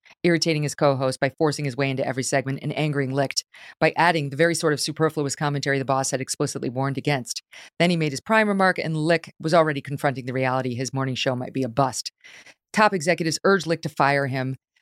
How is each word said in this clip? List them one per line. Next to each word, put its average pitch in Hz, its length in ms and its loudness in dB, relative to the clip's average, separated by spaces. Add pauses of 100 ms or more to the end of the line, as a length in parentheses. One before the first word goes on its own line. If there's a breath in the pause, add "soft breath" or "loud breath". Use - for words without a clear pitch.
(240 soft breath)
irritating 165 380 2
his 143 140 -4
co-host 135 440 2
by 139 160 0
forcing 147 300 0
his 123 100 -4
way 135 140 0
into 131 160 -2
every 131 160 -4
segment 135 400 -2
and - 160 -4
angering 139 340 0
Licht 135 320 -2 (360 loud breath)
by 160 180 4
adding 160 320 2
the 135 60 -10
very 165 180 2
sort 160 180 0
of 143 80 -2
superfluous 151 560 -2
commentary 143 440 -2
the 131 60 -2
boss 135 260 0
had 131 100 -2
explicitly 131 480 -4
warned 131 260 -2
against. 135 460 -4 (380 loud breath)
Then 170 100 4
he 175 80 2
made 151 140 0
his 135 100 -6
Prime 220 260 2
remark, 190 300 2
and 160 180 -4
Licht 160 440 0
was 160 160 0
already 156 260 4
confronting 135 460 -4
the 127 60 -6
reality 131 420 0
his 127 180 -6
morning 135 220 -2
show 127 200 -2
might 123 180 -10
be 131 100 -2
a 120 60 -4
bust. 127 420 -2 (600 loud breath)
Top 208 220 4
executives 165 500 0
urged 190 220 4
Licht 160 160 -2
to - 80 -4
fire 139 380 2
him. 131 300 -4 (240)